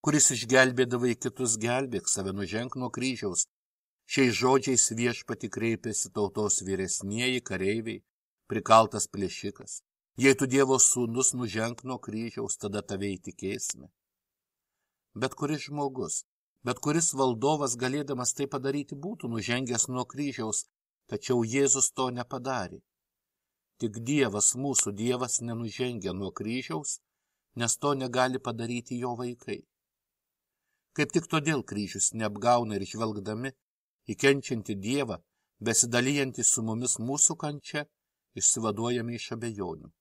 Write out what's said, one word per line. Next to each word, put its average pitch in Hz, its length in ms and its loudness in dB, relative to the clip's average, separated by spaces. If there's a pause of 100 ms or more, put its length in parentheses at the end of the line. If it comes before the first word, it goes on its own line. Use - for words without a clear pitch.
"Kuris 147 280 6
išgelbėdavai 123 800 4
kitus, 120 440 -2
gelbėk 120 500 0
save, 95 240 0
nuženk 107 440 -4
nuo 127 140 -4
kryžiaus." 113 560 -2 (640)
Šiais 127 240 6
žodžiais 131 500 4 (140)
Viešpatį 117 540 -2
kreipėsi 110 580 -2
tautos 101 540 0
vyresnieji, 101 800 -2
kareiviai, 107 580 -2 (480)
prikaltas 110 560 6
plėšikas. - 760 -6 (340)
"Jei 135 180 8
tu 139 120 0
Dievo 131 320 4
Sūnus, 120 560 2
nuženk 117 500 -4
nuo 127 140 -6
kryžiaus, 113 580 -6
tada 101 260 -4
tave 98 320 -4
įtikėsime." 95 760 -8 (1200)
Bet 127 200 -4
kuris 147 340 -4
žmogus, 135 560 -4 (400)
bet 123 140 -2
kuris 160 360 0
valdovas, 131 600 2
galėdamas 131 580 -2
tai 139 120 -2
padaryti, 139 480 -4
būtų 147 340 -8
nužengęs 120 600 -2
nuo 127 160 -4
kryžiaus, 127 600 -4 (460)
tačiau 120 340 2
Jėzus 131 480 2
to 131 180 0
nepadarė. 123 680 -6 (1000)
Tik 113 300 -4
Dievas, 120 460 2
mūsų 127 380 0
Dievas, 120 480 -2
nenužengia 117 720 -6
nuo 95 200 -6
kryžiaus, 131 680 -6 (560)
nes 117 200 0
to 143 180 2
negali 127 440 0
padaryti 117 600 -6
jo 123 180 -4
vaikai. 120 440 -8 (1400)
Kaip 147 160 0
tik 165 160 0
todėl 151 340 0
kryžius 101 500 -4
neapgauna 110 640 2
ir 98 80 -2
žvelgdami 110 720 -6 (560)
į 107 100 -4
kenčiantį 131 560 2
Dievą, 117 480 -4 (380)
besidalijantį 120 840 2
su - 180 2
mumis 113 360 -2
mūsų 135 400 0
kančia, 147 480 -6 (500)
išsivaduojame 117 800 0
iš - 220 -10
abejonių. 101 640 -8